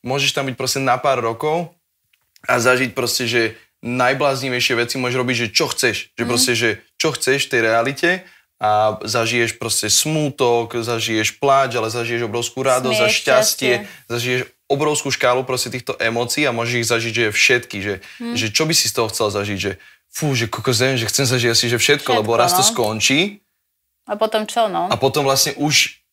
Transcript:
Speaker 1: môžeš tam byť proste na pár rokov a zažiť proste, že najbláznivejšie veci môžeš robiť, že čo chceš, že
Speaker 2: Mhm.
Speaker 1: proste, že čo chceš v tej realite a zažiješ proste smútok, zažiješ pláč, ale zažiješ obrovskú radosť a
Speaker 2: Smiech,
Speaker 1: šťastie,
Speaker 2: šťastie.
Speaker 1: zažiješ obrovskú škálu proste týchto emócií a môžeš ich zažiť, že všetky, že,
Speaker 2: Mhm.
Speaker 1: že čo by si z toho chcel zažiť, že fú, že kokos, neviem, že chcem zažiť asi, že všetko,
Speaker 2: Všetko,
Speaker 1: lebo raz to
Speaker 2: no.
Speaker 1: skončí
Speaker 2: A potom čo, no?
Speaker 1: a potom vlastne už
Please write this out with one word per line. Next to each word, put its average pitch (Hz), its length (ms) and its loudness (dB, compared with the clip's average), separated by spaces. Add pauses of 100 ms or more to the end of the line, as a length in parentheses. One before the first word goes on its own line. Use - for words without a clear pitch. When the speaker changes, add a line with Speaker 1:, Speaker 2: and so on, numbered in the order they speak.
Speaker 1:
môžeš 135 300 -2
tam 139 140 -4
byť 131 100 -8
proste 131 260 -4
na 127 160 2
pár 135 220 0
rokov 151 520 -2 (720)
a 123 140 0
zažiť 127 340 2
proste, 123 340 -2
že 117 160 0 (600)
najbláznivejšie 131 760 0
veci 120 220 -2
môžeš 123 200 -2
robiť, 123 200 0
že 117 120 -2
čo - 180 2
chceš, - 280 0 (160)
že 113 120 -6
Speaker 2:
Mhm. 120 60 -4
Speaker 1:
proste, 123 240 2
že 117 160 2 (260)
čo 156 160 0
chceš 135 320 0
v - 60 -6
tej 120 140 2
realite 117 460 2 (480)
a 107 120 0 (300)
zažiješ 117 580 -2
proste 107 300 -4
smútok, 131 880 0
zažiješ 113 640 -2
pláč, 135 360 2
ale 113 140 -2
zažiješ 117 380 -4
obrovskú 120 360 -6
radosť 127 380 2
a 127 80 4
Speaker 2:
Smiech, 110 80 2
Speaker 1:
šťastie, 127 640 2
Speaker 2:
šťastie. - 280 -14
Speaker 1:
zažiješ 123 340 -2 (260)
obrovskú 147 420 0
škálu 127 340 2
proste 127 260 -4
týchto - 280 -8
emócií 117 460 -2
a 135 80 2
môžeš 117 240 -2
ich 117 120 -2
zažiť, 117 260 0
že 117 160 2
všetky, 120 500 2
že, 101 140 -4 (240)
Speaker 2:
Mhm. 233 180 -6
Speaker 1:
že 110 140 -2
čo 151 160 0
by 160 80 0
si - 120 2
z - 80 -2
toho 113 140 0
chcel 107 220 -2
zažiť, 101 300 -2
že 98 120 -2 (360)
fú, 147 240 -2
že 117 140 0
kokos, 117 320 -2
neviem, 127 200 2
že 113 100 -2
chcem - 180 0
zažiť 120 240 2
asi, 117 180 2
že 117 100 2
všetko, - 340 2
Speaker 2:
Všetko, 117 80 4
Speaker 1:
lebo 110 160 2
raz 117 160 4
to - 80 4
Speaker 2:
no. - 80 4
Speaker 1:
skončí 123 720 0 (640)
Speaker 2:
A 208 100 -8
potom 220 300 -2
čo, 220 240 0
no? 175 200 -2
Speaker 1:
a 214 80 0
potom - 280 0
vlastne 135 320 2
už - 580 0